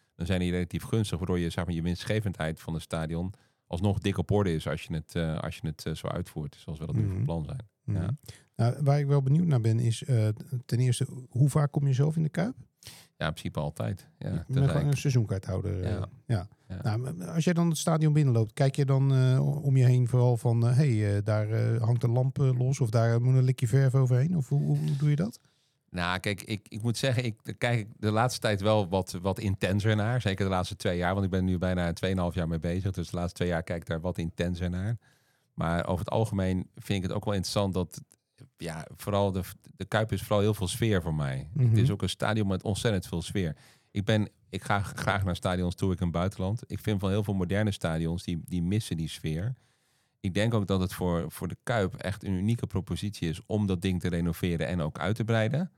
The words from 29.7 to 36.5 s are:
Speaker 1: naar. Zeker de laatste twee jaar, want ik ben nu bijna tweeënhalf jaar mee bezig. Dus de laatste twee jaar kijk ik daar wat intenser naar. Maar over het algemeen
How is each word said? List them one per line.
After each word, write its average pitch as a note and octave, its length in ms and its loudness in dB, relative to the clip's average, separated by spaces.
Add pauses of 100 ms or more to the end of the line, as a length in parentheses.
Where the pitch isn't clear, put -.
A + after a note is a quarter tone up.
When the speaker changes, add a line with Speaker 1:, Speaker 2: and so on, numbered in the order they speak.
Speaker 1:
naar. A2+ 240 0
Zeker G2 240 -2
de F#2+ 60 0
laatste F#2 260 -2
twee F#2 200 -2
jaar, F2 160 0
want G2 120 0
ik F2+ 60 0
ben F#2 140 2
nu F#2 140 0
bijna F2+ 340 0
tweeënhalf F2+ 420 -2
jaar E2 140 -2
mee E2 100 -2
bezig. F2+ 340 -2
Dus E2+ 180 -8
de - 60 -6
laatste F2 180 -4
twee F2+ 140 -2
jaar E2 140 0
kijk E2+ 180 -6
ik - 80 -16
daar E2 120 -4
wat F2+ 180 -4
intenser F2 520 -4
naar. G2 280 -4 (560)
Maar E2+ 320 -2
over F2 180 -2
het - 100 -4
algemeen F#2+ 600 0